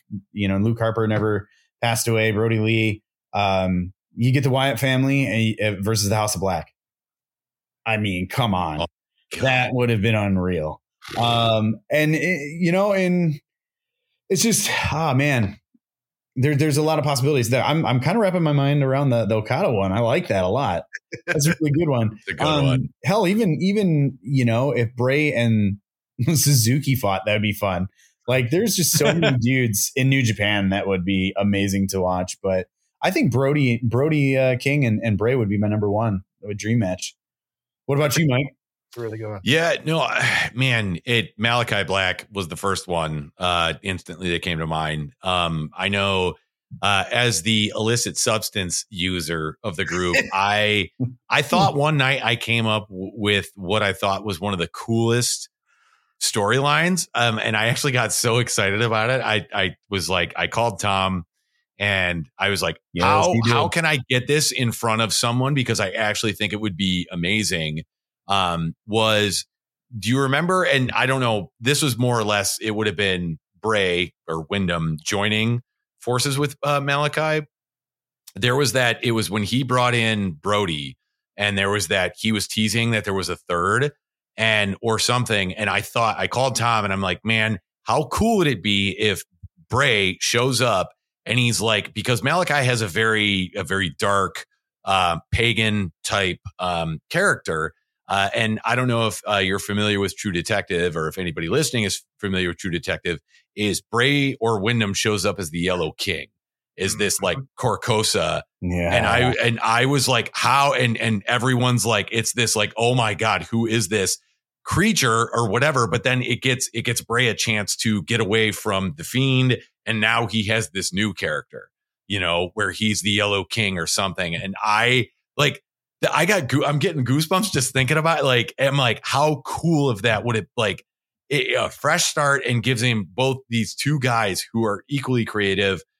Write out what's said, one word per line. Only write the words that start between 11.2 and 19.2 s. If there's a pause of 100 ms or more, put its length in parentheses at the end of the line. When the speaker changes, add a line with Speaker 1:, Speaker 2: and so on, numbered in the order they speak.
Speaker 1:
and,
it, (200)
you
know,
and (880)
it's
just, (220)
ah,
man, (800)
there,
there's
a
lot
of
possibilities
there.
I'm,
I'm
kinda
wrapping
my
mind
around
the,